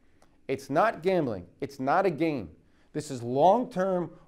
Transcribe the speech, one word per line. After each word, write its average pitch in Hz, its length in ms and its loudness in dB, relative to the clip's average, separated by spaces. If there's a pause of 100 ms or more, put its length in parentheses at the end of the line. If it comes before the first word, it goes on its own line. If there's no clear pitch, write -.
(460)
It's 131 220 -4
not 180 340 2
gambling. 147 440 0 (160)
It's 135 180 -8
not 151 240 2
a 196 60 2
game. 139 400 -2 (420)
This 147 180 -8
is 127 120 -8
long-term 180 880 2 (180)